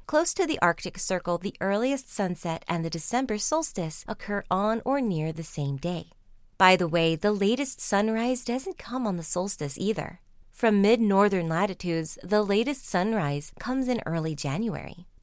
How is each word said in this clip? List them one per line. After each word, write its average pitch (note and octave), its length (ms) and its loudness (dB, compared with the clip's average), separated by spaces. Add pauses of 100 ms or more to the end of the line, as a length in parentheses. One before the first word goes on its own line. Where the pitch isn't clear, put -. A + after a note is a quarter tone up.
Close D#4+ 260 2
to F#4+ 120 0
the D#4 160 -2
Arctic F3 360 0
Circle, F3 400 -2
the F#3+ 240 -6
earliest A3+ 500 0
sunset F3+ 560 -2
and E3 160 -2
the D#3+ 60 -4
December A#3 480 0
solstice G#3 720 -2
occur G#3 420 -6
on G#3+ 320 0
or C4+ 160 0
near D#3+ 320 -2
the D#3+ 120 -8
same C#3 340 -2
day. E3+ 300 -6 (500)
By F#3 180 8
the F3+ 120 2
way, E3 280 2
the G#3 160 0
latest G#3+ 480 4
sunrise A3 640 2
doesn't C4 340 -4
come A#3+ 300 -6
on F#3 80 0
the E3+ 80 -4
solstice F3+ 540 0
either. - 420 -4 (320)
From G#3 300 2
mid-northern G3 680 4
latitudes, E3+ 760 -2
the G#3 220 2
latest A3 420 0
sunrise F3 720 0
comes B3+ 300 -4
in B3 180 -2
early D#3+ 300 -2
January. D3+ 720 -6 (180)